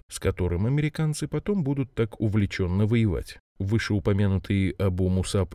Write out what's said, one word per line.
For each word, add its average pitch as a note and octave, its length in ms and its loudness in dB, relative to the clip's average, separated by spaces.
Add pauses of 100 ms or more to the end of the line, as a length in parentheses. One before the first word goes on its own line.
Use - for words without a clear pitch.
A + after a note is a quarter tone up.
с - 100 -14
которым F2+ 460 0
американцы D3+ 640 -2
потом F#3 340 -2
будут C3+ 300 -2
так - 300 -2
увлечённо G2+ 640 2
воевать. G#2+ 520 0 (200)
Вышеупомянутый G2 1120 0
Абу F#2 380 0
Мусаб F#2 460 0